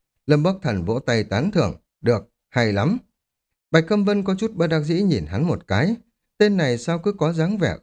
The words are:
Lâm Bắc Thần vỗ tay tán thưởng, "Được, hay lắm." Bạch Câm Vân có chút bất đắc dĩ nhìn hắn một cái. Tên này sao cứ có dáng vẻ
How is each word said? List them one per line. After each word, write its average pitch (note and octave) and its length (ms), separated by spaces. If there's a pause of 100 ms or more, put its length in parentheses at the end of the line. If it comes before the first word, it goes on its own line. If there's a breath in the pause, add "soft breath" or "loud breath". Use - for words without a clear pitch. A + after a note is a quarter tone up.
(260)
Lâm D3+ 180
Bắc F#3+ 180
Thần G2+ 240
vỗ A2+ 140
tay A#2 240
tán B2 280
thưởng, B2+ 240 (260)
"Được, A2 280 (200)
hay A2+ 240
lắm." C3 240 (720)
Bạch E3 160
Câm G#3 180
Vân G#3 180
có F#3+ 120
chút A3 200
bất F3 120
đắc D#3+ 120
dĩ D#3+ 220
nhìn C#3+ 240
hắn G2 220
một C3+ 200
cái. D3 280 (420)
Tên G#3 200
này C3 200
sao E3 220
cứ G3+ 140
có E3 200
dáng E3 240
vẻ C#3 260